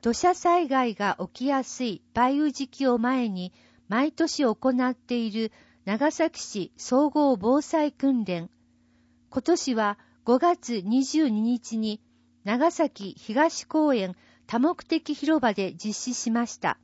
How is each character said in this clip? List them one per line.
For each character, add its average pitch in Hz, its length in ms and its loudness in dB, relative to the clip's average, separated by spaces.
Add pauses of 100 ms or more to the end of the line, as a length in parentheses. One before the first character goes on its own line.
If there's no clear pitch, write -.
土 233 120 0
砂 359 220 2
災 349 320 2
害 254 280 0
が 202 260 -2
起 180 240 -8
き - 20 0
や 269 160 0
す - 220 -8
い 202 180 -6 (120)
梅 262 260 2
雨 302 120 2
時 269 160 -8
期 - 180 -4
を 247 120 4
前 247 300 0
に、 180 240 -6 (360)
毎 262 240 0
年 311 320 0
行 254 440 0
っ 254 60 -2
て - 220 -6
い 226 140 -2
る 220 220 -4 (320)
長 226 260 0
崎 320 300 -2
市 - 360 -8
総 277 340 2
合 277 260 4
防 233 240 2
災 302 320 0
訓 262 320 0
練。 175 240 -6 (800)
今 254 120 -4
年 320 320 0
は 208 240 0 (260)
五 247 140 4
月 330 420 0
二 233 240 0
十 302 240 0
二 220 240 0
日 226 240 -6
に 220 240 -4 (440)
長 247 260 2
崎 196 480 -4
東 294 480 -2
公 302 280 2
園 190 220 -2 (300)
多 226 120 -4
目 311 240 0
的 311 320 -4
広 302 280 0
場 233 100 2
で 190 220 -4
実 214 380 -8
施 - 20 -4
し - 160 -4
ま 233 160 0
し - 100 -14
た。 - 280 -4